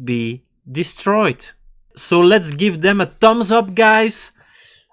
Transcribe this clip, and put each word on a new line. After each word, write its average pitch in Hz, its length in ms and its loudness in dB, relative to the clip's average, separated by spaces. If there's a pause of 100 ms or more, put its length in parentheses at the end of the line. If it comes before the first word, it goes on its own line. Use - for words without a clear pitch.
be 120 400 -6 (260)
destroyed. 196 760 -4 (520)
So 175 240 0
let's 175 300 4
give 160 300 -4
them 196 200 0
a 175 40 -2
thumbs 220 460 0
up, 208 240 0
guys. 220 560 0 (600)